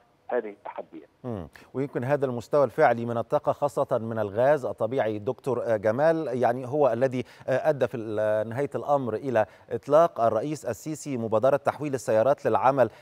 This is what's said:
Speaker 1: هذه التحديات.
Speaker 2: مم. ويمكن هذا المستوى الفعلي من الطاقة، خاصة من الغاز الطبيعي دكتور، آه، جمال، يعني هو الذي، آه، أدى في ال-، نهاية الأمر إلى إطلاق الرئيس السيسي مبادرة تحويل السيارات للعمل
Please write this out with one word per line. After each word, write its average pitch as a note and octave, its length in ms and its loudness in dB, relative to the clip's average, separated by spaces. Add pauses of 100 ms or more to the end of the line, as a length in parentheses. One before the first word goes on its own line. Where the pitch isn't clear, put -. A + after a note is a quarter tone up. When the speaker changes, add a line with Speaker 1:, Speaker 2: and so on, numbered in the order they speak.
(320)
Speaker 1:
هذه A#2 180 -2
التحديات. - 600 -16 (140)
Speaker 2:
مم. G#2 240 -8 (260)
ويمكن C3+ 300 -6
هذا C#3 220 0
المستوى B2+ 380 0
الفعلي A#2+ 420 2
من A#2 120 -4
الطاقة، D3 340 -2
خاصة C3+ 460 -2
من A2+ 220 -6
الغاز A#2+ 460 0
الطبيعي A2 540 -2
دكتور، A#2+ 440 -4
آه، A2 140 0
جمال، C#3 560 2
يعني B2 340 0
هو C#3 260 2
الذي، B2 300 0 (240)
آه، B2+ 220 0
أدى B2+ 180 2
في C3+ 100 -6
ال-، G#2+ 520 -2
نهاية C3 260 -4
الأمر B2+ 380 -2
إلى A2 320 0 (260)
إطلاق D3 500 2
الرئيس A#2 440 0
السيسي C#3+ 520 -6
مبادرة A2+ 400 2
تحويل C3+ 360 -4
السيارات A#2+ 520 2
للعمل A#2 440 4 (120)